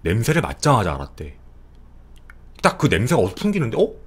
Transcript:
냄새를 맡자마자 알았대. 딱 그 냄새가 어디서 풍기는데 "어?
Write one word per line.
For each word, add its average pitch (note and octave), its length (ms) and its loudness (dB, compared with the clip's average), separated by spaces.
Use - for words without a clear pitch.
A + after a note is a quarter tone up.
냄새를 A#2 400 2
맡자마자 G2+ 540 0
알았대. C#2 400 -12
딱 - 160 0
그 D3+ 100 0
냄새가 B2 340 2
어디서 F#2+ 140 0
풍기는데 D3+ 420 -2
"어? F#3+ 160 2